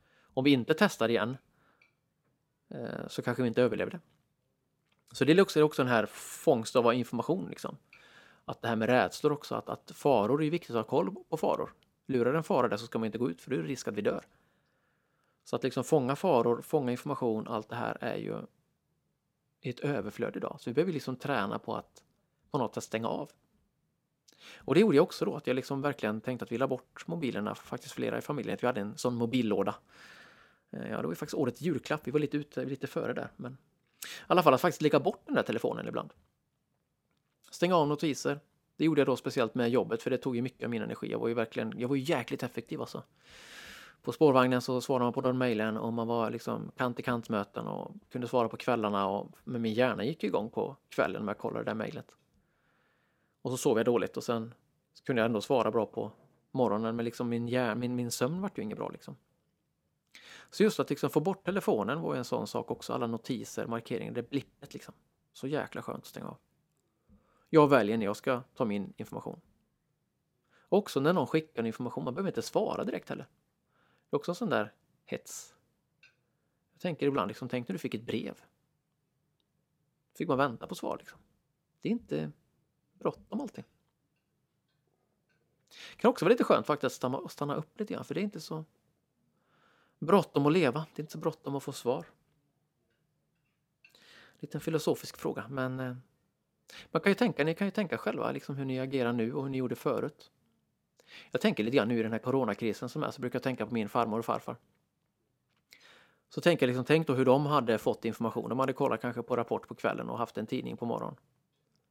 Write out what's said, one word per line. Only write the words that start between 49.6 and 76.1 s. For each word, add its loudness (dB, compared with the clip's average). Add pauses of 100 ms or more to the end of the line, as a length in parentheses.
min 2
hjärna 4
gick -4
igång 0
på -4 (120)
kvällen 0
när -4
jag -4
kollade -4
det -2
där -4
mejlet. -8 (1300)
Och -2
så -2
sov 4
jag 4
dåligt 2
och -6
sen -4 (500)
kunde 2
jag 4
ändå 0
svara 2
bra 2
på -8 (380)
morgonen, 0
men -2
liksom -4
min -2
hjär-, 0
min, -4
min -4
sömn -2
vart -6
ju -6
inget -6
bra, -6
liksom. -14 (1300)
Så 2
just 4
att 0
liksom 0
få 4
bort -2
telefonen 0
var -2
ju -2
en -4
sån -4
sak -6
också, -6
alla -2
notiser, -6
markeringar, -6
det -8
blippet, -8
liksom. -16 (380)
Så -10
jäkla -6
skönt -10
att -20
stänga -12
av. -14 (1120)
Jag 8
väljer 6
när 0
jag 0
ska -2 (120)
ta 0
min -2
information. -10 (1300)
Också 2
när 4
någon 2
skickar -2
en 0
information, -6
man -6
behöver -4
inte -4
svara -2
direkt -6
heller. -10 (840)
Det -4
är 0
också -4
en -4
sån -4
där 0 (320)
hets. -12 (1160)